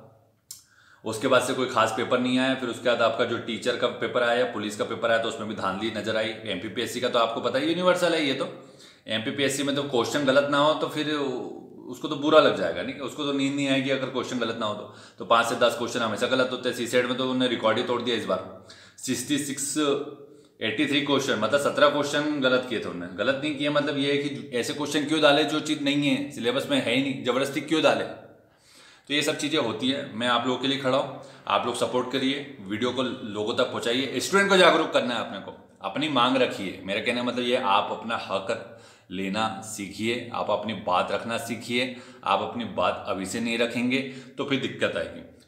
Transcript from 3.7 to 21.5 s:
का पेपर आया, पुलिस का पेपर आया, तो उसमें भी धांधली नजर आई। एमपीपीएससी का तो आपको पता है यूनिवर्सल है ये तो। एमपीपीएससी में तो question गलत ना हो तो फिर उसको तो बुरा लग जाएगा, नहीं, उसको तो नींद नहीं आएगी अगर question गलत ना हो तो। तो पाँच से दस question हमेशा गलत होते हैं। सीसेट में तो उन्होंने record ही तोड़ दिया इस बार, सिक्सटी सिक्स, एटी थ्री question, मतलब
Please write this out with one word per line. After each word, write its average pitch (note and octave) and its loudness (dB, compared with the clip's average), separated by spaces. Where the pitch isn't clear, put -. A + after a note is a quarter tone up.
का B2 0
पेपर A#2 0
आया, A#2+ 4
पुलिस G#2 -4
का B2 -2
पेपर A2+ -2
आया, A2+ 4
तो A2+ -2
उसमें G#2+ -6
भी G#2+ -6
धांधली G2 -2
नजर G#2+ -2
आई। A2 -2
एमपीपीएससी G#2+ -6
का B2 2
तो A#2+ 2
आपको A#2 2
पता B2+ 0
है D3+ 0
यूनिवर्सल F3 4
है D#3+ 2
ये C3+ 2
तो। C#3+ -4
एमपीपीएससी B2+ -2
में C3+ 0
तो C#3 -2
question C3+ 0
गलत C3+ 6
ना D3 2
हो D3+ 6
तो D#3 -4
फिर D3+ -4
उसको B2+ -6
तो D3+ -4
बुरा D3+ 8
लग - 6
जाएगा, F2 -2
नहीं, B2+ -6
उसको C#3+ -8
तो C#3+ -2
नींद C3+ 0
नहीं C#3+ -2
आएगी C3+ 0
अगर B2+ -2
question B2 -4
गलत A2+ -2
ना A2+ -2
हो G#2+ -2
तो। G#2+ -12
तो A2+ -10
पाँच A2+ 6
से A#2+ -2
दस A#2 4
question A#2+ -4
हमेशा A2+ 0
गलत B2+ 2
होते B2+ -4
हैं। A#2 -2
सीसेट A#2+ 2
में B2 -2
तो C3+ -2
उन्होंने B2+ 2
record A2 2
ही A#2+ 0
तोड़ A#2+ 0
दिया A#2 0
इस G2 -2
बार, - -4
सिक्सटी C3 -2
सिक्स, - -6
एटी A2 0
थ्री C#3 2
question, C3 2
मतलब A2 2